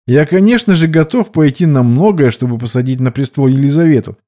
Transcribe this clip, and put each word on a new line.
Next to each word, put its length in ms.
Я, 160
конечно 500
же, 120
готов 440
пойти 360
на 160
многое, 480
чтобы 260
посадить 420
на 120
престол 360
Елизавету, 680